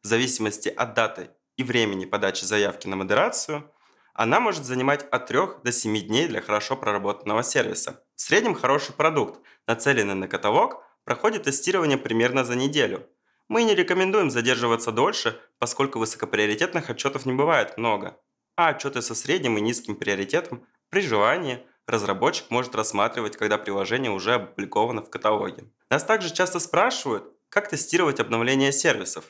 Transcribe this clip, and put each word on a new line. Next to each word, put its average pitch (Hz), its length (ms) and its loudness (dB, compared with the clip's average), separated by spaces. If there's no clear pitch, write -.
В 104 40 -10
зависимости 113 600 0
от 113 240 -4
даты 101 380 -2
и 131 60 -4
времени 110 420 0
подачи 95 400 0
заявки 101 420 0
на 98 80 -4
модерацию, 147 760 0
она 120 260 4
может 190 240 0
занимать 131 460 0
от 127 160 0
трех 185 380 -2
до 120 80 0
семи 110 300 0
дней 110 260 2
для 104 140 -4
хорошо 107 360 -2
проработанного 104 640 -2
сервиса. - 640 -2
В - 60 -10
среднем 214 320 2
хороший 139 400 0
продукт, 151 480 0
нацеленный 113 480 2
на 95 140 -4
каталог, 110 560 2
проходит 202 400 -2
тестирование 147 540 0
примерно 123 460 0
за 120 120 -2
неделю. 127 520 -2
Мы 220 160 2
не 214 120 4
рекомендуем 185 560 2
задерживаться 117 600 2
дольше, 120 480 0
поскольку 135 400 -2
высокоприоритетных 110 880 0
отчетов 131 380 -4
не 127 60 0
бывает 143 440 2
много, 104 400 -2
а 165 140 4
отчеты 135 340 -4
со 120 100 -4
средним 135 460 0
и - 20 0
низким 110 340 -2
приоритетом 104 680 -4
при 196 120 0
желании 127 580 2
разработчик 104 640 0
может 123 240 -2
рассматривать, 107 640 -2
когда 104 220 0
приложение 104 500 -2
уже 98 240 0
опубликовано 107 680 -2
в - 80 -20
каталоге. 104 540 -2
Нас 135 120 2
также 196 300 0
часто 180 260 0
спрашивают, 175 680 0
как 202 200 -2
тестировать 151 500 0
обновления 123 520 2
сервисов. 110 580 0